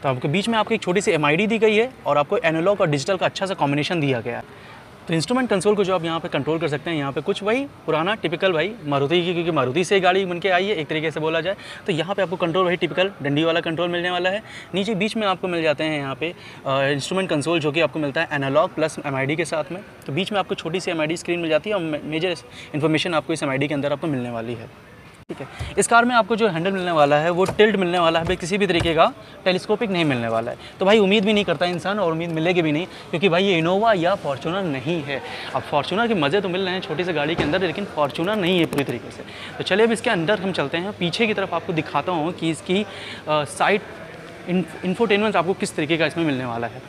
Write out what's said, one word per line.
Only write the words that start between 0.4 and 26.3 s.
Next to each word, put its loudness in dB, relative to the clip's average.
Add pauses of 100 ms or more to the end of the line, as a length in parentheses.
में 2
आपको 0
एक 0
छोटी 0
सी 2
एमआईडी 4
दी 0
गई 4
है 2 (120)
और 4
आपको 2
analog 2
और 2
digital 0
का -2
अच्छा -2
सा -4
combination 0
दिया 0
गया -6
है। -16 (340)
तो -2
instrument 0
console 4
को 2
जो 2
आप 0
यहाँ -2
पे -8
control -2
कर -2
सकते -4
हैं, -2
यहाँ -2
पे -4
कुछ -4
वही 0
पुराना -2
typical 0
भाई 0
मारुति 2
की, 0
क्योंकि 0
मारुति 2
से 2
गाड़ी 4
बन -4
के 0
आई 4
है 0
एक -4
तरीके -2
से -6
बोला 0
जाए, -2 (300)
तो -2
यहाँ -2
पे 0
आपको 0
control 2
वही 2
typical 0 (100)
डंडी 0
वाला 2
control -2
मिलने -2
वाला 0
है। -4 (300)
नीचे -2
बीच -2
में 0
आपको -2
मिल -2
जाते 0
हैं -2
यहाँ -6
पे, -6 (300)
अ, 2
instrument 0
console, 0
जो 0
कि 0
आपको 0
मिलता -2
है -2
analog 0
plus -2
एमआईडी -2
के -2
साथ -4
में। -10 (220)
तो -8
बीच -2
में 0
आपको -2
छोटी -4
सी -4
एमआईडी 0
screen -2
मिल -2
जाती 2
है 0
और 0
मे-, -4
major -2 (400)
information 2
आपको 0
इस -4
एमआईडी 0
के -2
अंदर 0
आपको -4
मिलने -2
वाली -6
है, -16 (360)
ठीक -10
है। -10 (300)
इस 2
कार 6
में 2
आपको 2